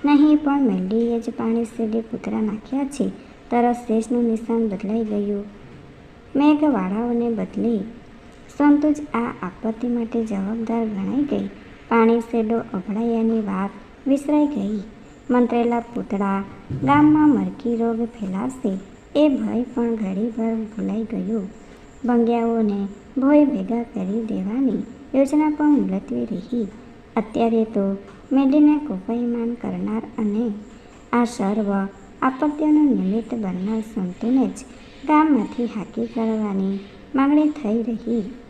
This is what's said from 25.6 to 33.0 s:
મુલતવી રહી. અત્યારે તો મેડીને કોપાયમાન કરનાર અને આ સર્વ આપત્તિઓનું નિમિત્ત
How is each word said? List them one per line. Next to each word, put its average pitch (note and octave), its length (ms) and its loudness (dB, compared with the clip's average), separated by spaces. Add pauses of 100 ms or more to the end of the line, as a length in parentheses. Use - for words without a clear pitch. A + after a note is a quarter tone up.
મુલતવી A3+ 540 0
રહી. A3 420 -4 (480)
અત્યારે A3+ 500 0
તો G3 320 -2 (340)
મેડીને C#4+ 460 6
કોપાયમાન A#3+ 760 -4
કરનાર G3+ 500 -4 (140)
અને A3 340 -2 (600)
આ A#3+ 120 2
સર્વ G#3 460 -2 (500)
આપત્તિઓનું D4+ 640 2
નિમિત્ત A3 500 0